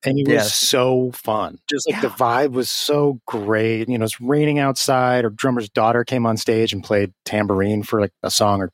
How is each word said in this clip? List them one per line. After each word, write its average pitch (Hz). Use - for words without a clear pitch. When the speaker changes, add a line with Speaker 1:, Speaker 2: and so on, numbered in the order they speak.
Speaker 1:
and 135
it 139
was 143
Speaker 2:
Yes. 107
Speaker 1:
so 127
fun. 101
Just, 143
like, 214
the 135
Speaker 2:
Yeah. -
Speaker 1:
vibe 127
was 123
so 147
great. 110
You 123
know, 110
it's -
raining 147
outside. 127
Our 110
drummer's 120
daughter 120
came 123
on 113
stage 113
and 95
played 101
tambourine 104
for, 107
like, 101
a -
song 101
or 90